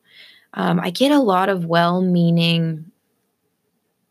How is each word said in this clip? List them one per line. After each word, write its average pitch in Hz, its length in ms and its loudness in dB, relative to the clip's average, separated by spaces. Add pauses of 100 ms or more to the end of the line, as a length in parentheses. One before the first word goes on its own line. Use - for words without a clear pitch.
(540)
Um, 175 280 -2
I 185 80 -6
get 262 240 0
a 294 60 4
lot 190 280 2
of 185 160 -2
well-meaning, 170 1300 0 (1200)